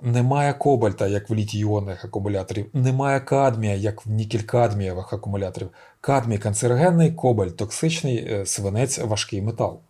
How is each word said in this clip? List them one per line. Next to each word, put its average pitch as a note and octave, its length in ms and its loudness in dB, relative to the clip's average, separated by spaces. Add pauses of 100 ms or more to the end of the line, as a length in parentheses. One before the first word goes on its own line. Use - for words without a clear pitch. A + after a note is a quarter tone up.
немає C3 500 2
кобальта, A2+ 560 2
як G2+ 220 -2
в A2 40 0
літій-іонних G#2 720 -2
акумуляторів, G2+ 680 -4
немає C3+ 480 2
кадмія, B2 540 2
як G#2 320 -4
в G#2+ 40 -6
нікель-кадмієвих G#2+ 1040 0
акумуляторів. G2 540 -6 (320)
Кадмій A#2 380 0
канцерогенний, C#3+ 760 4
кобальт G#2 440 0
токсичний, C#3 600 -2
е, G2+ 300 -4
свинець A2+ 520 -2
важкий G#2+ 440 -2
метал. A2 360 -2 (120)